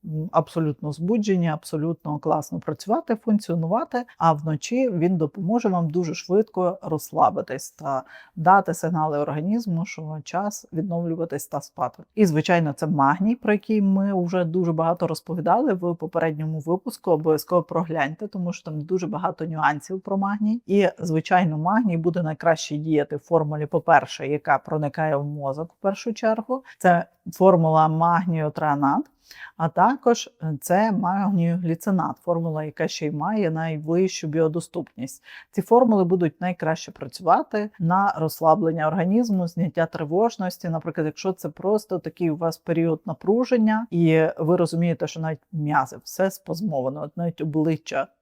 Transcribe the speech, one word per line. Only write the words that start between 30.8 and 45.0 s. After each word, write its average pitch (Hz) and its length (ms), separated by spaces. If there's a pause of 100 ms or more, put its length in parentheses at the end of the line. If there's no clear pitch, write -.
магнію 185 640
гліцинат, 165 680
формула, 165 400
яка 160 240
ще - 180
й 147 40
має 170 400
найвищу 160 760
біодоступність. 160 960 (280)
Ці 196 120
формули 226 420
будуть 175 360
найкраще 165 520
працювати 208 840
на 185 380
розслаблення 160 720
організму, 190 600
зняття 165 380
тривожності. 180 840
Наприклад, 160 380
якщо 185 260
це 180 160
просто 190 500
такий 165 320
у 151 60
вас 165 220
період 165 480
напруження, 220 840
і 160 360 (120)
ви 165 180
розумієте, 170 500